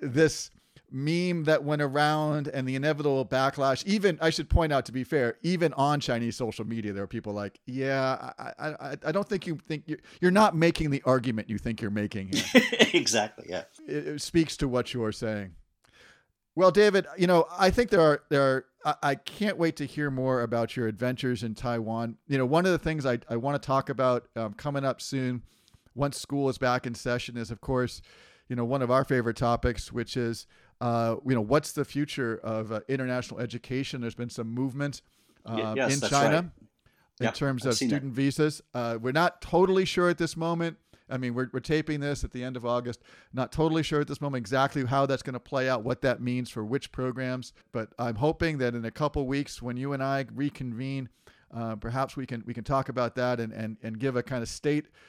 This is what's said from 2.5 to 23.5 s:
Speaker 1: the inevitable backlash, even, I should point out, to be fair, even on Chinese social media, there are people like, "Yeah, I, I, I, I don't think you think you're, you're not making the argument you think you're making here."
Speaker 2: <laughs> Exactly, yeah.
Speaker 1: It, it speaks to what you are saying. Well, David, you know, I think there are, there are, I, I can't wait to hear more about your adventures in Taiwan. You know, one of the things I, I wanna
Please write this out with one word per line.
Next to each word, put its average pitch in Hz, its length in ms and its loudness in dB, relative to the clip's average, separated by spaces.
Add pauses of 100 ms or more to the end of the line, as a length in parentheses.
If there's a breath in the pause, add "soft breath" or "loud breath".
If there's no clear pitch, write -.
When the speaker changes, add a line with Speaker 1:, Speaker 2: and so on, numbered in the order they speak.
Speaker 1:
the 131 80 -2
inevitable 143 520 2
backlash, 135 600 2
even, 196 360 4
I 160 80 4
should 156 180 -2
point 160 240 6
out, 135 140 2
to 113 60 -12
be 127 120 -4
fair, 123 380 2
even 165 320 2
on 143 260 4
Chinese 117 360 -2
social 110 300 -4
media, 110 280 -4
there 98 80 -4
are 98 60 -8
people 104 260 -6
like, 101 320 -8
"Yeah, 131 720 -2
I, - 200 -10
I, 151 100 -6
I, 143 280 -10 (100)
I 160 60 0
don't 196 160 -2
think 196 180 -4
you 165 100 -4
think - 300 -8
you're, 151 120 -6 (220 loud breath)
you're 180 100 6
not 196 260 6
making 165 340 4
the 139 140 0
argument 123 460 2
you 101 80 -2
think 113 240 -4
you're 104 80 -2
making 104 420 -2
here." - 340 6
Speaker 2:
<laughs> - 280 4
Exactly, 117 560 0
yeah. 90 140 -6 (220)
Speaker 1:
It, 147 220 -6
it 147 140 -8
speaks - 360 0
to 143 100 -2
what 123 260 -2
you 120 100 -4
are 107 80 -2
saying. 104 420 -6 (1000 soft breath)
Well, 180 160 6
David, 196 360 6 (120)
you 175 80 4
know, 170 240 6
I 185 200 4
think 240 200 2
there 196 100 6
are, 151 300 6
there 139 120 4
are, 131 220 2 (380)
I, 143 80 2
I 139 60 2
can't - 420 -4
wait 165 180 2
to 143 100 -6
hear 147 240 -4
more 127 320 0
about 117 340 0
your 120 120 0
adventures 123 540 -2
in 113 120 -6
Taiwan. 117 640 -4 (120)
You 139 100 2
know, 127 80 2
one 165 180 4
of 185 80 4
the 160 60 2
things 156 260 -2
I, 123 140 2 (100)
I 117 80 -2
wanna 139 220 -2